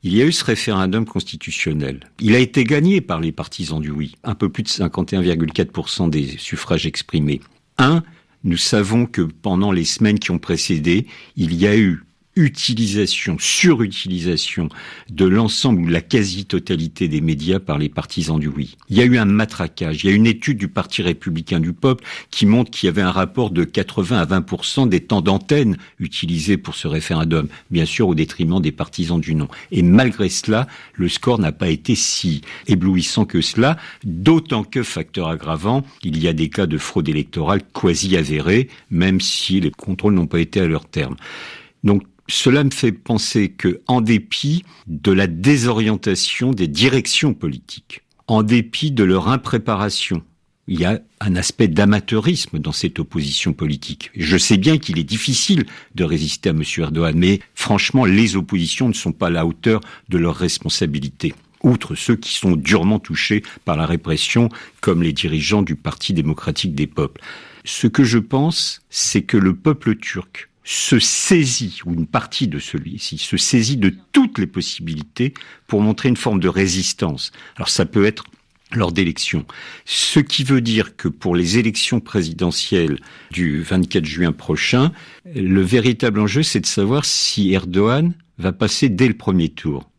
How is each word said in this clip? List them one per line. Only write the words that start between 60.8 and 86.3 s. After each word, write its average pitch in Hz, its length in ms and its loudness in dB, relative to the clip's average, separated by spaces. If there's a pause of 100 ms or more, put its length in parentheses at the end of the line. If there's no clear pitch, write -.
outre - 320 2
ceux - 220 0
qui - 160 -8
sont 90 240 0
durement 92 440 2
touchés 104 420 -2 (240)
par 82 100 0
la 80 80 0
répression, 82 640 0 (320)
comme 87 220 2
les 82 100 2
dirigeants 78 480 0
du 82 160 -2
Parti - 380 -6
démocratique 78 600 -2
des 73 120 -2
peuples. - 340 -6 (440)
Ce - 220 -4
que 127 160 4
je 117 140 4
pense, 139 720 0
c'est - 320 0
que - 160 0
le 95 180 4
peuple 143 420 0
turc - 520 -12 (180)
se - 320 2
saisit, 123 840 2
ou 87 80 -4
une 82 140 -2
partie - 420 -2
de 73 100 -4
celui-ci, - 600 -8
se - 180 -4
saisit 117 400 2
de 98 180 2 (180)
toutes 262 260 4
les 190 80 0
possibilités 82 880 -6 (320)
pour 104 160 2
montrer 107 260 2
une 123 80 4
forme 104 240 0
de 92 80 2
résistance. 92 840 -2 (240)
Alors - 120 -6
ça - 160 0
peut 101 220 2
être 107 180 -2 (480)
lors 98 180 0
d'élections. 90 540 -2 (400)
Ce - 360 0
qui - 220 0
veut 131 200 2
dire 110 340 0
que - 120 -4
pour 87 280 -2
les 90 220 2
élections 110 420 0
présidentielles 82 1000 -2 (320)
du 80 300 -2
vingt-quatre 87 460 0
juin 80 260 0
prochain, 123 600 0 (420)
le 95 260 2
véritable 110 580 2
enjeu, 107 240 2